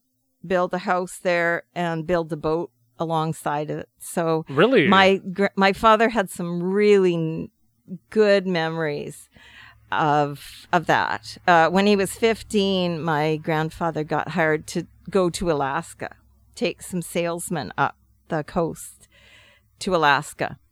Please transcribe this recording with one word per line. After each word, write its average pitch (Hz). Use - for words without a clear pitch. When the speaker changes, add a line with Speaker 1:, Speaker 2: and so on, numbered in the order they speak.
Speaker 1:
build 180
a 185
house 185
there 170
and 165
build 170
a 160
boat 160
alongside 156
it. -
So 165
Speaker 2:
Really? 170
Speaker 1:
my 190
gr-, 190
my 196
father 220
had 220
some 175
really 190
n-, 165
good 202
memories 160
of, 147
of 170
that. -
Uh, 165
when 196
he 208
was 190
fifteen, 196
my 156
grandfather 156
got 151
hired 156
to 170
go 180
to 170
Alaska, 143
take -
some 175
salesmen 170
up -
the 156
coast -
to 185
Alaska. 147